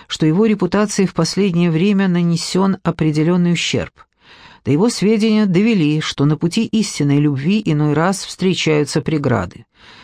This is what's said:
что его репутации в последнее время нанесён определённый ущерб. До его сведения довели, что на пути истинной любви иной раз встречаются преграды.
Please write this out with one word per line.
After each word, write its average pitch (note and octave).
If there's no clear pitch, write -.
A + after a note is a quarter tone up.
что -
его F#3
репутации G3+
в -
последнее F3
время G3
нанесён F3
определённый E3
ущерб. -
До A#2+
его F#3+
сведения G#3+
довели, F3
что -
на D3+
пути F3
истинной D3
любви D3
иной D3+
раз F3+
встречаются D#3
преграды. B2